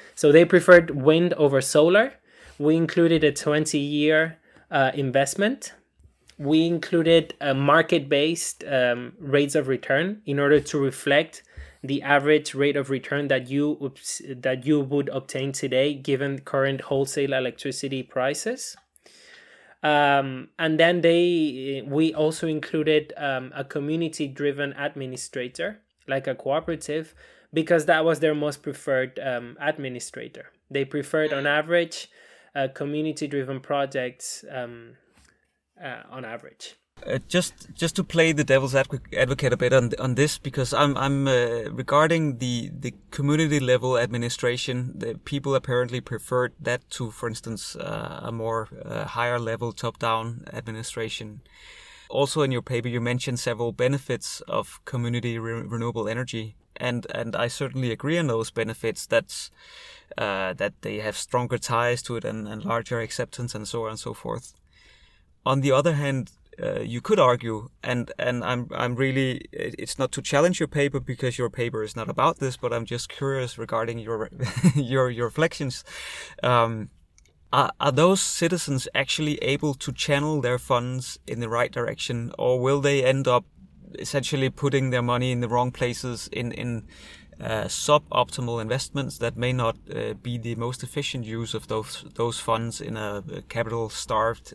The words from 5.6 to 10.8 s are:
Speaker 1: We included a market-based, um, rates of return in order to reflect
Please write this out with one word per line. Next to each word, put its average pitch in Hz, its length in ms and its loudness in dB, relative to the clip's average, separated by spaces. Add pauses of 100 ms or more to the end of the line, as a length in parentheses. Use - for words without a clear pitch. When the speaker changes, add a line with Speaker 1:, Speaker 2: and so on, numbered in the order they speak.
Speaker 1:
We 156 260 4
included 165 760 4
a 143 120 2
market-based, 147 1120 4
um, 123 560 0
rates 143 360 2
of 135 120 4
return 147 580 0
in 139 140 0
order 143 220 6
to 143 180 -2
reflect 139 640 2 (400)